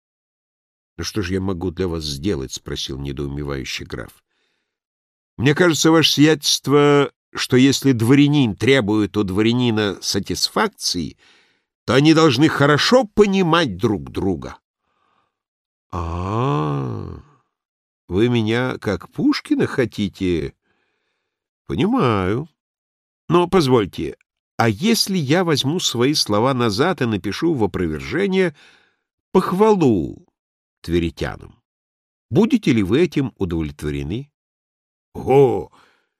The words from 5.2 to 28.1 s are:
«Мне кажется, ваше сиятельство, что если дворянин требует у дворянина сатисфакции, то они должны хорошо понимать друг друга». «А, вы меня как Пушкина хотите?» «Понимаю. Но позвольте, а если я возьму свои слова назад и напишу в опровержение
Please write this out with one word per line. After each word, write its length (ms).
«Мне 200
кажется, 360
ваше 180
сиятельство, 1000
что 220
если 340
дворянин 640
требует 640
у 60
дворянина 800
сатисфакции, 1160
то 100
они 180
должны 340
хорошо 560
понимать 720
друг 340
друга». 480
«А, 1300
вы 220
меня 480
как 340
Пушкина 540
хотите?» 880
«Понимаю. 840
Но 200
позвольте, 720
а 120
если 480
я 260
возьму 360
свои 340
слова 400
назад 480
и 40
напишу 480
в 100
опровержение 920